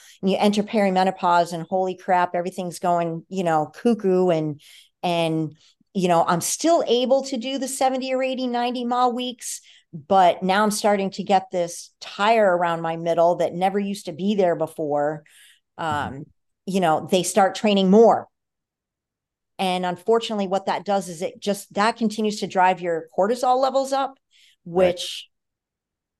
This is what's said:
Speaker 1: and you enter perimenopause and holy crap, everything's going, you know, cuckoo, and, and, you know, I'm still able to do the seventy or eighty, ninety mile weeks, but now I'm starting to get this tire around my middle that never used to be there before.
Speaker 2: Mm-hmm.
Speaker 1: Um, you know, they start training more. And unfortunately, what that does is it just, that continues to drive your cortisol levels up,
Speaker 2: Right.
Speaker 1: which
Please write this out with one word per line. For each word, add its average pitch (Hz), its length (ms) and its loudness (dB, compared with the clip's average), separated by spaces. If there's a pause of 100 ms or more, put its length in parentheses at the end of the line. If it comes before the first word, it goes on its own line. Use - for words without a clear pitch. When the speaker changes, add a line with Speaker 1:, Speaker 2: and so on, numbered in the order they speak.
(220)
Speaker 1:
and 190 80 0
you 190 80 0
enter 208 240 2
perimenopause 185 920 2
and 165 160 -8
holy 185 260 -2
crap, 180 400 0
everything's 180 440 -6
going, 170 500 -2
you 185 160 -4
know, 160 200 2
cuckoo, 190 640 0
and, 156 300 -2 (440)
and, 160 520 -2 (380)
you 180 160 0
know, 165 180 4
I'm 170 140 0
still 320 440 0
able 247 380 2
to 269 140 -6
do 262 220 -6
the 262 100 -6
seventy 262 440 -2
or 254 80 -2
eighty, 262 240 -4
ninety 240 380 -4
mile 247 300 0
weeks, 247 480 -8 (320)
but 180 500 2
now 185 200 2
I'm 214 80 2
starting 202 400 0
to 202 120 -10
get 190 260 0
this 170 420 -6 (100)
tire 208 560 2
around 170 240 0
my 165 160 -4
middle 170 400 2
that 165 160 -2
never 185 260 -2
used 202 280 -6
to 180 40 -8
be 190 240 -2
there 175 220 2
before. 151 680 -4 (560)
Speaker 2:
Mm-hmm. 147 360 -6
Speaker 1:
Um, 143 100 -14 (400)
you 190 160 -2
know, 160 280 2
they 185 140 2
start 190 320 2
training 196 340 2
more. 196 380 6 (1300)
And 185 280 -2
unfortunately, 208 640 0
what 190 180 -2
that 180 180 -2
does 196 240 -2
is 165 140 -12
it - 180 -8
just, - 360 -6
that 214 200 2
continues 214 460 -2
to 196 60 -4
drive 185 340 2
your 165 260 -4 (100)
cortisol 247 440 0
levels 269 320 0
up, 269 260 -4 (460)
Speaker 2:
Right. 180 220 2
Speaker 1:
which - 420 -6 (920)